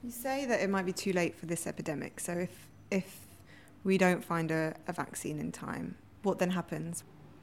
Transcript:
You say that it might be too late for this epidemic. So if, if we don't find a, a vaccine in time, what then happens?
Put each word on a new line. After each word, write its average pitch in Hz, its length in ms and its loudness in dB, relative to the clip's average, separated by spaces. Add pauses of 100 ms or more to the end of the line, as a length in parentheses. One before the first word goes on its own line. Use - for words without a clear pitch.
You 240 80 -8
say 269 360 -2
that 233 140 4
it 196 100 4
might 190 160 2
be 185 60 0
too 196 200 0
late 175 240 4
for - 80 -12
this 165 220 -2
epidemic. - 540 -4
So - 120 -4
if, 175 360 -4 (220)
if - 280 0 (680)
we 190 140 6
don't 180 260 6
find 165 280 0
a, 160 220 0 (120)
a 180 60 -4
vaccine - 480 -4
in 160 100 -2
time, - 460 -6 (260)
what 196 160 2
then 180 120 2
happens? 170 520 -4 (400)